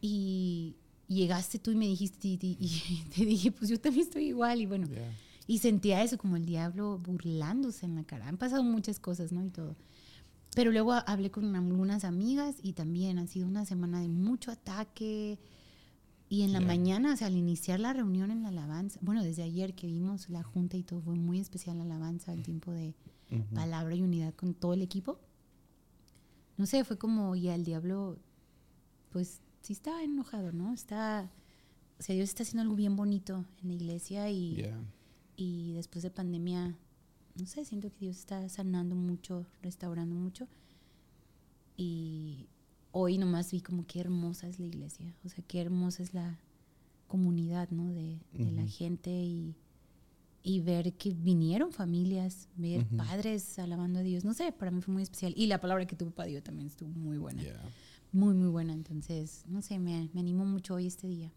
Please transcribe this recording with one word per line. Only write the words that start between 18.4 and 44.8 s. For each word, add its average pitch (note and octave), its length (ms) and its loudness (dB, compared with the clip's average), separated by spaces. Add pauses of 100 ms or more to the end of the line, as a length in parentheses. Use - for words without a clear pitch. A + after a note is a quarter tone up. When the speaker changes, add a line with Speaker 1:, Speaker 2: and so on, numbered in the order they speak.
Speaker 1:
la G#3+ 80 -2
alabanza, E3+ 520 -4
bueno, G#3 220 2
desde E3 180 0
ayer F3+ 320 -2
que F3+ 140 -8
vimos F3+ 400 -2
la F3 160 -6
junta F3+ 320 0
y F3+ 80 -2
todo, F3 180 -4
fue E3+ 120 -2
muy F3 260 2
especial F3+ 380 -6
la E3+ 60 -4
alabanza, E3 480 -4
el E3 100 -4
tiempo E3 280 -6
de E3 240 -4 (360)
Speaker 2:
Ujú. A2 240 -2
Speaker 1:
palabra D#3+ 400 -2
y F3+ 80 2
unidad E3 320 2
con F3+ 200 -2
todo F3 200 0
el F#3+ 80 2
equipo. F#3+ 360 -4 (1400)
No G3 80 4
sé, C4+ 180 4
fue G#3 140 -4
como, G#3+ 360 2
y F3+ 140 2
el F3 160 0
diablo, F3 540 -2 (920)
pues, F3+ 300 -4 (220)
sí - 100 -8
está D#4+ 320 -4
enojado, A#3+ 480 -2
¿no? F3+ 220 -2
Está, G#3+ 560 -4 (680)
o - 40 -12
sea, F#3+ 120 -2
Dios F#3+ 140 2
está - 160 -6
haciendo A3+ 180 -2
algo G#3+ 140 2
bien G3+ 200 4
bonito G3 480 0 (180)
en F3+ 60 -4
la F3 60 -2
iglesia F3 560 -4
y F3+ 260 0
Speaker 2:
Ya. A2 220 -4 (580)
Speaker 1:
y E3+ 360 -4
después E3+ 300 -8
de F3+ 80 -4
pandemia, F3 640 -2 (640)
no F3+ 80 -6
sé, D4 180 -8
siento G#3 260 -6
que - 100 -20
Dios F#3 180 -6
está F#3+ 320 -8
sanando F3+ 440 0
mucho, F3+ 520 -2 (160)
restaurando E3+ 520 -4
mucho. F#3 320 -4 (1300)
Y D#3+ 720 -6 (440)
hoy F#3 260 4
nomás F3 340 2
vi F3+ 80 0
como F3 260 -4
qué F3 140 -8
hermosa F3 480 -2
es F3+ 100 -10
la F3+ 80 -6
iglesia, E3 480 -10 (100)